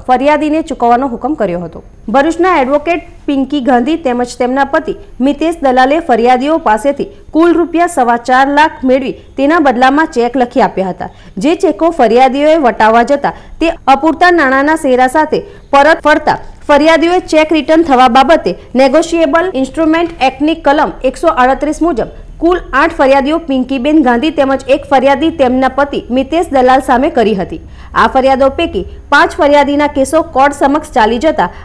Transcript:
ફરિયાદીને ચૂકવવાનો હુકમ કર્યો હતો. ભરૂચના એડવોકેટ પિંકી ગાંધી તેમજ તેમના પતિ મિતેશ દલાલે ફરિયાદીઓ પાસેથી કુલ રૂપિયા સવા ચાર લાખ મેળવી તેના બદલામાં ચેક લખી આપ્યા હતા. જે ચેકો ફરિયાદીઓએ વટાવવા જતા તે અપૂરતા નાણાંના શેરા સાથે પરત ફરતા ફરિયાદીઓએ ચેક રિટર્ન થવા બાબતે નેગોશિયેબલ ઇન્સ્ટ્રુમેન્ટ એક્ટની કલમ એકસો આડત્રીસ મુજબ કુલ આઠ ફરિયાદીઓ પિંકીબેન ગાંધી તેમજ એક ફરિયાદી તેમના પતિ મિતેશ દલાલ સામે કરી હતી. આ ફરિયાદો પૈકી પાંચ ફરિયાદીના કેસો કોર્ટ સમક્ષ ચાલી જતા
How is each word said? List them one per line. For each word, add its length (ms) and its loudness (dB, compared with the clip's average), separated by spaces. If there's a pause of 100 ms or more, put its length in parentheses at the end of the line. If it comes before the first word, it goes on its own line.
ફરિયાદીને 540 0
ચૂકવવાનો 460 -2
હુકમ 260 -6
કર્યો 260 -4
હતો. 240 -14 (260)
ભરૂચના 480 0
એડવોકેટ 440 -2 (240)
પિંકી 360 -2
ગાંધી 340 0
તેમજ 420 -4
તેમના 260 0
પતિ 320 -4 (260)
મિતેશ 400 -2
દલાલે 380 2
ફરિયાદીઓ 580 0
પાસેથી 460 -2 (280)
કુલ 220 2
રૂપિયા 340 0
સવા 300 0
ચાર 300 0
લાખ 240 2 (120)
મેળવી 280 0
તેના 480 -2
બદલામાં 480 2
ચેક 300 -2
લખી 240 0
આપ્યા 280 -2
હતા. 200 -10 (280)
જે 180 0
ચેકો 340 0
ફરિયાદીઓએ 680 2
વટાવવા 460 2
જતા 260 -2
તે 420 -6 (160)
અપૂરતા 440 2
નાણાંના 440 2
શેરા 320 0
સાથે 340 0 (280)
પરત 340 4
ફરતા 340 2 (300)
ફરિયાદીઓએ 520 2
ચેક 340 0
રિટર્ન 300 2
થવા 240 4
બાબતે 480 2 (200)
નેગોશિયેબલ 800 2
ઇન્સ્ટ્રુમેન્ટ 540 -2 (120)
એક્ટની 340 0
કલમ 360 0 (120)
એકસો 240 -2
આડત્રીસ 540 0
મુજબ 260 -2 (300)
કુલ 220 0 (140)
આઠ 200 2
ફરિયાદીઓ 440 2
પિંકીબેન 680 -2
ગાંધી 260 0
તેમજ 380 -2
એક 180 0
ફરિયાદી 440 2
તેમના 380 0
પતિ 440 -2
મિતેશ 400 -2
દલાલ 280 4
સામે 300 0
કરી 260 0
હતી. 240 -8 (340)
આ 140 2
ફરિયાદો 420 2
પૈકી 360 -4 (240)
પાંચ 260 2
ફરિયાદીના 520 2
કેસો 340 0
કોર્ટ 320 0
સમક્ષ 380 -2
ચાલી 260 0
જતા 320 0 (160)